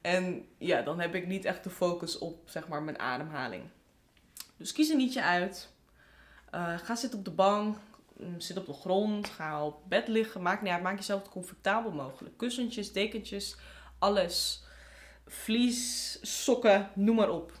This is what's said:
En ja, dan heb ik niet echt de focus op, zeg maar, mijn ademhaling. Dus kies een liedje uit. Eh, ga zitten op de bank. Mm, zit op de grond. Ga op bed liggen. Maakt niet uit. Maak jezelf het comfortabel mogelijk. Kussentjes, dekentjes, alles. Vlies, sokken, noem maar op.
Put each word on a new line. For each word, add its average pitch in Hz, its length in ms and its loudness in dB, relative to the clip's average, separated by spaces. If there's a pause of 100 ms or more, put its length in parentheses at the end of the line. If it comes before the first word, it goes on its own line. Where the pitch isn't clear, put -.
En 180 480 0 (100)
ja, 175 240 2
dan 160 180 -2
heb 170 140 -2
ik 180 120 -2
niet 185 180 -4
echt - 200 -4
de 190 60 -6
focus 175 480 -2
op, - 320 -10
zeg 165 180 -8
maar, 151 140 -4
mijn 156 160 -6
ademhaling. 127 640 -4 (920)
Dus - 160 -10
kies 311 160 4
een 311 80 2
liedje 254 260 2
uit. 180 500 0 (760)
Eh, 170 280 -4
ga 226 180 -4
zitten 240 220 -4
op 190 60 -8
de 185 60 -6
bank. 208 460 4 (400)
Mm, 175 240 -8
zit 180 160 -6
op 190 100 -6
de - 60 -8
grond. 208 560 0
Ga 151 360 -4
op 151 240 -4
bed 220 200 4
liggen. 220 340 0
Maakt 190 200 2
niet 190 100 0
uit. 175 100 0
Maak 190 140 0
jezelf 196 260 -2
het - 80 -16
comfortabel 196 600 -2
mogelijk. 135 440 -10
Kussentjes, 233 560 -4
dekentjes, 208 640 -4 (420)
alles. 190 680 2 (600)
Vlies, - 960 0
sokken, 214 720 4
noem 208 220 6
maar 208 140 6
op. 170 300 -4